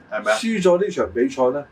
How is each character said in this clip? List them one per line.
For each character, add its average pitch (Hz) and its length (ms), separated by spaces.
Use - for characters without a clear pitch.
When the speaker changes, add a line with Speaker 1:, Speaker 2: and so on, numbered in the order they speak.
Speaker 1:
係 208 140
咪 214 80
啊？ - 40
Speaker 2:
輸 226 260
咗 175 200
呢 208 60
場 117 260
比 123 140
賽 127 220
呢， 143 220